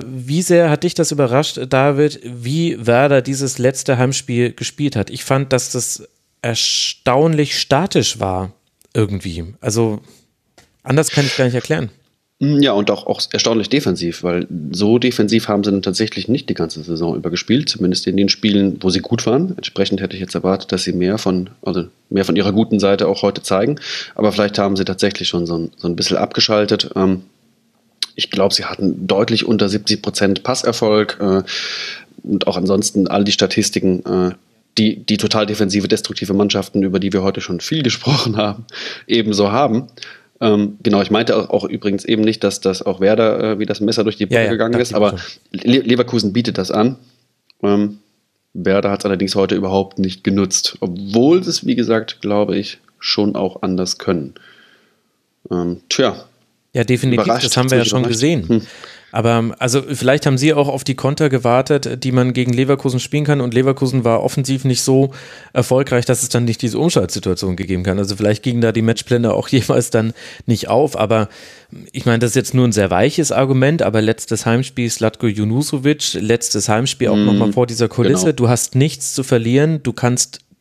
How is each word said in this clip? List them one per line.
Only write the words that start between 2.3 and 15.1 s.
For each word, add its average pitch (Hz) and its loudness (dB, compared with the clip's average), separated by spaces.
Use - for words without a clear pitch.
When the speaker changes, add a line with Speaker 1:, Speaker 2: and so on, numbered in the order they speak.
Speaker 1:
Werder 131 4
dieses 135 -4
letzte 131 0
Heimspiel 123 0
gespielt - -4
hat? 104 -2
Ich - -10
fand, 135 0
dass 123 0
das - -6
erstaunlich 139 0
statisch 143 0
war 95 -4
irgendwie. 95 -2
Also 113 -2
anders 147 0
kann 139 0
ich 131 -4
gar 131 2
nicht 123 0
erklären. 139 -4
Speaker 2:
Ja, 143 2
und 104 2
auch, - -4
auch - -2
erstaunlich 110 0
defensiv, 92 -2
weil 87 -2
so 104 2
defensiv 113 0